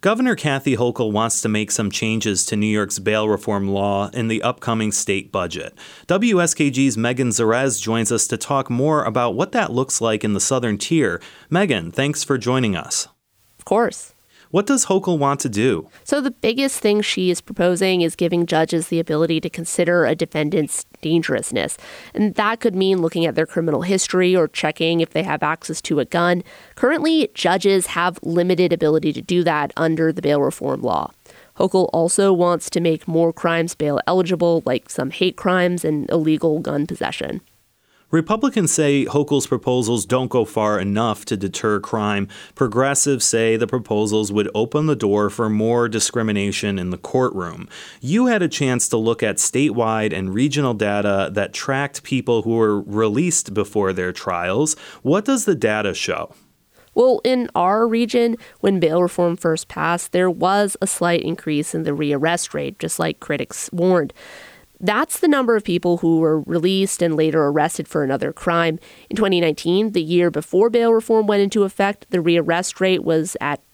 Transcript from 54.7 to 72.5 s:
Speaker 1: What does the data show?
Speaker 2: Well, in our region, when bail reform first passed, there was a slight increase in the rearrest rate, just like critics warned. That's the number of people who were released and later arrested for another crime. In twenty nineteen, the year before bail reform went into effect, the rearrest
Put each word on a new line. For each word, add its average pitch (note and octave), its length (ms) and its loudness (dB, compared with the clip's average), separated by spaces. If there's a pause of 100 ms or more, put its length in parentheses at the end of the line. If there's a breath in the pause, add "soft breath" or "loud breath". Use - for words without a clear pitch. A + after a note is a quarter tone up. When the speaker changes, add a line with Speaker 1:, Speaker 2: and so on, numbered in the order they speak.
Speaker 1:
What F#3 220 2
does C4+ 200 0
the F#3 120 2
data G#2+ 360 0
show? E2 440 -6 (580 soft breath)
Speaker 2:
Well, A#3+ 300 4
in B3 320 0
our G3 280 2
region, A#3 520 2 (240 loud breath)
when G3 180 2
bail E3 240 2
reform F3 340 0
first D#3+ 300 -2
passed, E3+ 460 -4
there F3+ 180 2
was G3 500 0
a G3+ 60 -2
slight F3 360 0
increase D3+ 520 -4
in D#3+ 80 -2
the D3+ 120 -2
rearrest D3+ 600 -2
rate, C#3+ 240 -6
just E3 220 -6
like D#3+ 180 -2
critics - 540 -8
warned. F3 400 2 (680 loud breath)
That's G#3+ 400 -2
the F4 80 4
number C4 280 4
of G#3 80 -2
people F3 340 0
who E3 200 2
were D#3 220 2
released F#3+ 600 0
and E3 160 2
later D#3 300 2
arrested D3+ 420 0
for D3+ 140 -2
another C3+ 300 -2
crime. E3+ 460 0 (300 loud breath)
In G3+ 80 -6
twenty G3 240 2
nineteen, F3 520 0
the F3+ 100 0
year F3 300 2
before F#3 360 2
bail A#3 240 4
reform A3 340 2
went G3+ 160 4
into G3+ 200 2
effect, G3 480 -2
the F3+ 100 0
rearrest E3+ 600 0